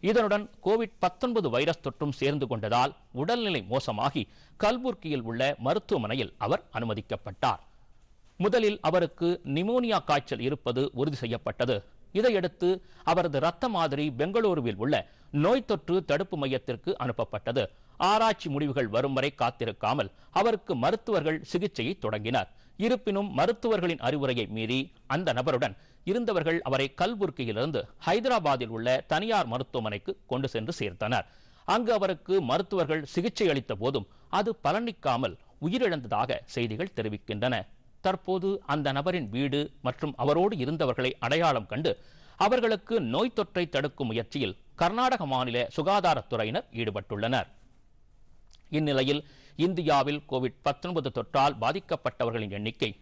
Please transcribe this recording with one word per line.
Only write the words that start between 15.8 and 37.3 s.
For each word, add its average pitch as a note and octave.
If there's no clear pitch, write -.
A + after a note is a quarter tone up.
தடுப்பு D#3+
மையத்திற்கு C3
அனுப்பப்பட்டது. A#2
ஆராய்ச்சி A3
முடிவுகள் C#3
வரும் C3+
வரை C3+
காத்திருக்காமல் A2+
அவருக்கு G#3+
மருத்துவர்கள் D#3+
சிகிச்சையை E3+
தொடங்கினர். G#2+
இருப்பினும் G3+
மருத்துவர்களின் F#3
அறிவுரையை C3
மீறி A2+
அந்த D#3+
நபருடன் B2+
இருந்தவர்கள் F#3+
அவரை C3+
கல்புர்கியிலிருந்து D3
ஹைதராபாத்தில் E3+
உள்ள A2+
தனியார் F#3
மருத்துவமனைக்கு A2+
கொண்டு C3
சென்று A2+
சேர்த்தனர். G#2+
அங்கு A#3+
அவருக்கு F#3
மருத்துவர்கள் D#3
சிகிச்சை F#3+
அளித்த C3
போதும் B2
அது G#3+
பலனிக்காமல் C#3
உயிரிழந்ததாக D3
செய்திகள் A#2+
தெரிவிக்கின்றன. A2